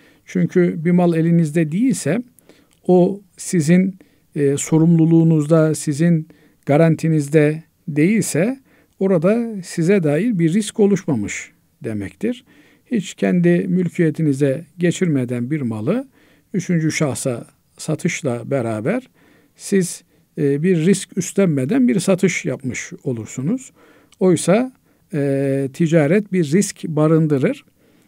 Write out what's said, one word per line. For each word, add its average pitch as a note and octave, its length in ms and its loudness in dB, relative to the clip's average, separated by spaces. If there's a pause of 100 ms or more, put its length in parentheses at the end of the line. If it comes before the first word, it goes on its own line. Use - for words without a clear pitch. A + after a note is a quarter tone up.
(240)
Çünkü F3 600 0
bir F3 60 0
mal F3 240 4
elinizde E3 580 0
değilse G#3 500 -2 (680)
o F3+ 320 4 (160)
sizin, F3+ 640 2 (360)
e, C#3+ 220 0
sorumluluğunuzda, D#3+ 1160 4
sizin D#3 540 0 (380)
garantinizde D#3 960 2 (260)
değilse F#3 720 0 (380)
orada G3 680 0
size F3 380 0
dair E3+ 360 0
bir E3 140 2
risk G#3 280 -2
oluşmamış D#3 720 -2 (320)
demektir. A2 600 -8 (420)
Hiç - 280 -4
kendi F3+ 540 2
mülkiyetinize D#3 960 0 (140)
geçirmeden C3+ 720 -2
bir D#3 100 -4
malı B2+ 480 -4 (460)
üçüncü E3 380 -2
şahsa B2+ 540 -4 (320)
satışla B2+ 720 -6
beraber B2+ 520 -4 (540)
siz, - 460 -4 (360)
e, C#3+ 240 0
bir E3+ 240 2
risk - 320 0
üstlenmeden F#3 680 0
bir A3+ 120 0
satış F3+ 440 0
yapmış - 480 -8 (120)
olursunuz. B2+ 680 -6 (480)
Oysa, F#3+ 520 2 (420)
e, C#3 580 -2
ticaret E3 600 0
bir E3 200 0
risk G3+ 320 -2
barındırır. D#3 800 0 (440)